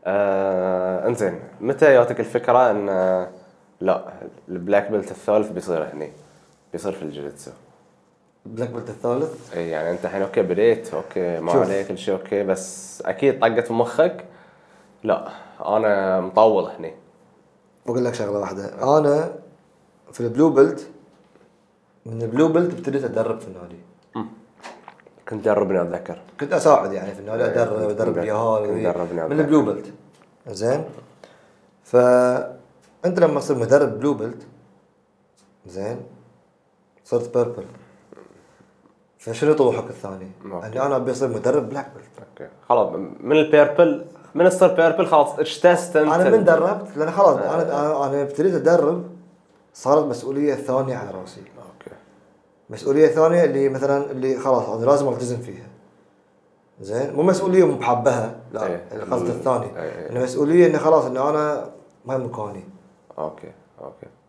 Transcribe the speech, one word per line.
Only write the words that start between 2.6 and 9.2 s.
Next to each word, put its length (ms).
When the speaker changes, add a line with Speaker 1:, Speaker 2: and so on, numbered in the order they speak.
Speaker 1:
إن، 180
آه، 380
لا، 320
البلاك 420
بيلت 200
الثالث 380
بيصير 440
هني، 180
بيصير 200
في 100
الجوجيتسو؟ 500
Speaker 2:
البلاك 240
بيلت 200
الثالث؟ 680